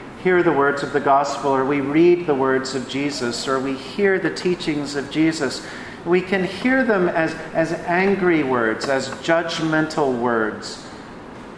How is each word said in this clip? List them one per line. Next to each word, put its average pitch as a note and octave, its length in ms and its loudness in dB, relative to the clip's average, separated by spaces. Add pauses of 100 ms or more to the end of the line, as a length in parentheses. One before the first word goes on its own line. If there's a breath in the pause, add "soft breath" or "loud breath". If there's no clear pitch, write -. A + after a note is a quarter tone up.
(220)
hear F3+ 220 4
the E3 80 4
words C#3 320 2
of C#3 80 -6
the C#3+ 80 2
gospel, C#3+ 520 2
or C3+ 120 2
we C#3+ 160 0
read E3+ 480 4
the D3 80 2
words C3 400 0
of B2 140 -6
Jesus, C3+ 580 -4
or C3+ 100 0
we C3+ 160 -2
hear F#3+ 460 0
the D#3 140 -2
teachings D3 640 -2
of C3+ 160 -4
Jesus, D#3 540 0 (400 loud breath)
we F3 140 4
can F#3 240 0
hear C4 400 0
them G3 240 2
as, D#3+ 260 0 (200)
as D#3+ 180 0
angry F3+ 720 2
words, A#2+ 460 0
as C3+ 200 0
judgmental D#3 1080 0
words. A2 680 -2 (720)